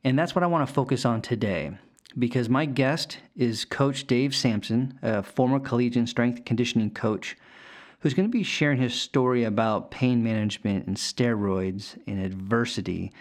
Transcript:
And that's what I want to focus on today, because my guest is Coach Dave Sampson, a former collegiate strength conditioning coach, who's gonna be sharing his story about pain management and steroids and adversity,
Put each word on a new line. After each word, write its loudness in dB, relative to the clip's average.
And 4
that's 0
what 2
I 4
want 2
to -10
focus 0
on 2
today, -2
because 0
my 4
guest 0
is 0
Coach -2
Dave 2
Sampson, 0
a 0
former 0
collegiate 0
strength -2
conditioning 0
coach, -4
who's 0
gonna 2
be 0
sharing 2
his 0
story 2
about 0
pain 2
management 0
and -2
steroids -2
and -4
adversity, -2